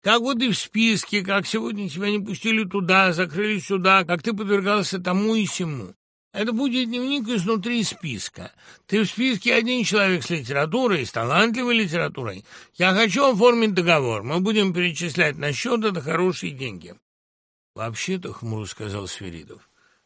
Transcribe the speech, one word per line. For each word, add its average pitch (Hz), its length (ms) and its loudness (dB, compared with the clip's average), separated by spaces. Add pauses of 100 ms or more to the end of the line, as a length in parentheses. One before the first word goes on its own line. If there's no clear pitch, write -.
как 226 180 4
вот 240 220 0
и 247 80 2
в 165 80 0
списке, 214 640 0
как 196 240 0
сегодня 220 420 -4
тебя 190 220 -4
не 208 100 0
пустили 220 440 -2
туда, 185 480 2
закрыли 185 460 -2
сюда, 190 460 2
как 170 180 -2
ты 226 100 0
подвергался 202 680 0
тому 190 360 0
и 214 120 2
сему. 143 480 -6 (380)
Это 220 200 -2
будет 247 360 0
дневник 247 400 -4
изнутри 226 560 0
списка. 107 680 -8 (340)
Ты 208 180 2
в - 20 0
списке 233 480 0
один 233 300 2
человек 190 400 2
с - 60 -8
литературой, 156 760 0
с - 80 -8
талантливой 214 600 2
литературой. 147 720 -2 (280)
Я 185 200 4
хочу 220 300 4
оформить 233 500 6
договор. 147 480 2
Мы 147 180 -2
будем 202 320 2
перечислять 165 640 0
на 143 160 -4
счет, 233 320 -2
это 185 160 0
хорошие 170 520 -2
деньги». 104 420 -12 (800)
«Вообще-то», — 117 600 -6
хмуро 110 300 -6
сказал 101 420 -8
Свиридов, — 82 640 -14 (380)